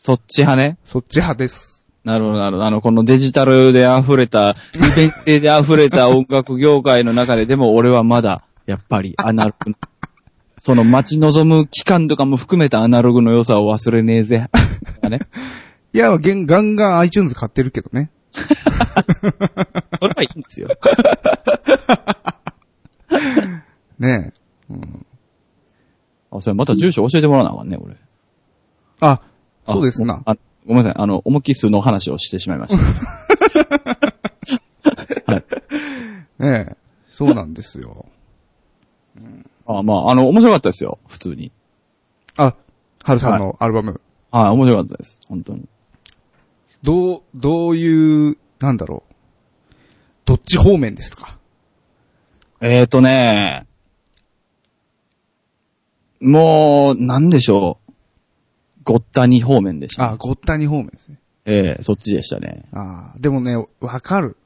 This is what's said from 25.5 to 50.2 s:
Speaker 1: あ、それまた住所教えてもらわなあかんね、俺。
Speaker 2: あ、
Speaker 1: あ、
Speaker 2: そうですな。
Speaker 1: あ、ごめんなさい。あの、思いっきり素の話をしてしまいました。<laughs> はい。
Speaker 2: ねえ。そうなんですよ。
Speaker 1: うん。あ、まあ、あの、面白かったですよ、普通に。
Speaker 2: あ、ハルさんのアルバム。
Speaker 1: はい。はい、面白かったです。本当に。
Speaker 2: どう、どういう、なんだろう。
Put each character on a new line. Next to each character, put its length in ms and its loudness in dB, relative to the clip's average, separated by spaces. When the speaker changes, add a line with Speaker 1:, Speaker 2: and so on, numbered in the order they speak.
Speaker 1:
あ、 100 -14
そ 100 -6
れ 40 -2
ま 100 -2
た 120 -2
住 160 0
所 160 -2
教 100 0
え 20 2
て 60 0
も 80 2
ら 60 4
わ 100 2
な 40 -10
あ 40 -16
か 60 -16
ん 40 -14
ね、 120 -10
俺。 160 -20
Speaker 2:
あ、 200 2
Speaker 1:
あ、 60 -4
Speaker 2:
そ 80 -2
う 40 -2
で 60 2
す 140 -6
な。 200 -6
Speaker 1:
あ、 120 -2
ご 80 -2
め 80 4
ん 20 4
な 0 -
さ 60 -2
い。 120 -8
あ 40 0
の、 180 -2
思 140 0
い 20 -2
っ 20 -18
き 60 -10
り 60 0
素 160 0
の 100 2
話 300 -2
を 80 -6
し 120 -10
て 80 -8
し 100 -10
ま 80 -6
い 20 -8
ま 100 -12
し 80 0
た。 60 2
<laughs> 60 -2
は 60 -2
い。 60 -10
Speaker 2:
ね 320 -2
え。 60 -20
そ 160 -6
う 80 4
な 100 -8
ん 80 -16
で 100 -18
す 180 -20
よ。 260 -20
Speaker 1:
う 40 -20
ん。 240 -20
あ、 160 -6
ま 120 0
あ、 180 0
あ 20 4
の、 140 2
面 120 4
白 120 6
か 60 2
っ 20 -2
た 100 -2
で 40 -6
す 100 -10
よ、 140 -12
普 100 -20
通 160 -12
に。 160 -16
Speaker 2:
あ、 180 0
ハ 120 0
ル 60 0
さ 160 0
ん 40 -2
の 180 -8
ア 80 -4
ル 80 -2
バ 80 -2
ム。 180 -10
Speaker 1:
は 120 0
い。 20 4
は 60 2
い、 20 2
面 140 2
白 120 4
か 40 -2
っ 40 -6
た 100 -16
で 80 -18
す。 140 -20
本 140 -12
当 120 -16
に。 140 -18
Speaker 2:
ど 340 -2
う、 60 -20
ど 360 -2
う 60 0
い 560 2
う、 40 -8
な 140 -2
ん 40 -2
だ 100 -8
ろ 220 -12
う。 60 -20